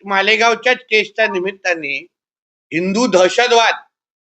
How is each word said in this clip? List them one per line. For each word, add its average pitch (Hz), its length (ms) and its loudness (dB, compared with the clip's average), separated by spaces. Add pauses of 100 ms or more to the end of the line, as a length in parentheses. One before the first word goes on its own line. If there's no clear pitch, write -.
मालेगावच्याच 220 720 0
केसच्या 214 500 -2
निमित्ताने 175 800 -6 (680)
हिंदू 190 340 -2
दहशतवाद 214 680 2 (640)